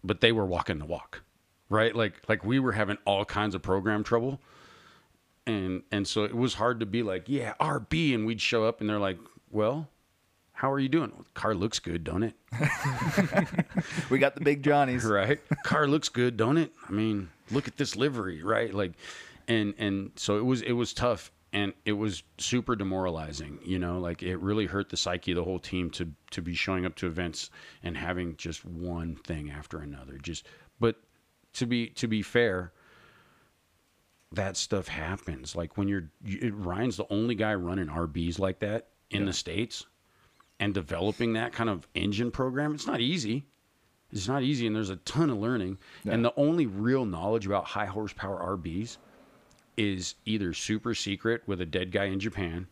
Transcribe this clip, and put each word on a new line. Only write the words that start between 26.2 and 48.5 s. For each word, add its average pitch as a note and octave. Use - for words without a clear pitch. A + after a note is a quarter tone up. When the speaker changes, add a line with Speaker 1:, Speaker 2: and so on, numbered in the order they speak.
Speaker 1:
to -
be E2+
showing F#2
up E2+
to F#2
events E2
and E2+
having F2
just -
one E2+
thing D2+
after D2+
another. C2+
Just, A2
but A2+
to B2+
be, A#2
to -
be A2
fair, F#2+
that F#2+
stuff -
happens. D#2
Like, E2
when G2+
you're, F2+
you, G2
it, A2+
Ryan's G2+
the -
only A2
guy G#2+
running F2
R E2
Bs E2+
like F#2+
that G#2+
in G2+
Speaker 2:
Yeah. -
Speaker 1:
the F#2+
States, F#2+
and G2+
developing G2
that A#2
kind A2+
of F2+
engine G2+
program, C3+
it's D3
not B2
easy. C3
It's G2+
not C3+
easy, B2+
and G#2+
there's G#2+
a F#2+
ton D3
of A#2
learning. G2+
Speaker 2:
Yeah. G#2
Speaker 1:
And A#2
the A#2+
only D3+
real A#2
knowledge G2+
about G2
high G2+
horsepower G2
R F#2